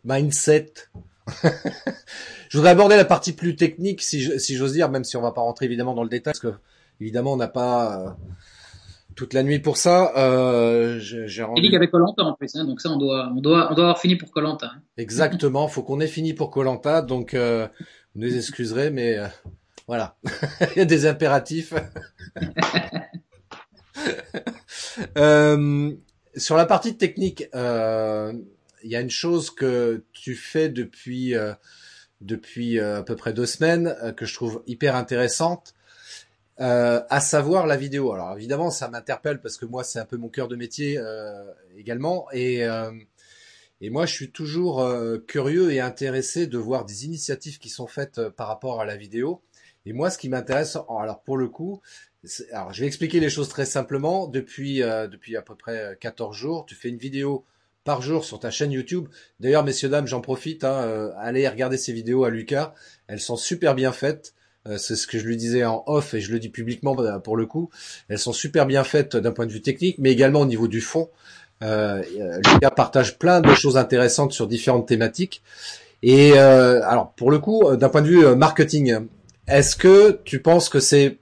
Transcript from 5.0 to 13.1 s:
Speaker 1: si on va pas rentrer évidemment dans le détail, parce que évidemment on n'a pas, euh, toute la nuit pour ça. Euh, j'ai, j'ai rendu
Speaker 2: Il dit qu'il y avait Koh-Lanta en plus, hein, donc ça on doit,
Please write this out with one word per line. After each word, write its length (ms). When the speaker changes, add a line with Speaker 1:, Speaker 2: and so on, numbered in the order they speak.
Speaker 1:
si 140
on 40
va 100
pas 100
rentrer 240
évidemment 300
dans 80
le 60
détail, 240
parce 60
que 140
évidemment 320
on 40
n'a 100
pas, 520
euh, 100
toute 180
la 100
nuit 160
pour 180
ça. 400
Euh, 840
j'ai, 280
j'ai 160
rendu 160
Speaker 2:
Il 40
dit 60
qu'il 40
y 40
avait 120
Koh-Lanta 340
en 100
plus, 220
hein, 100
donc 160
ça 100
on 60
doit, 380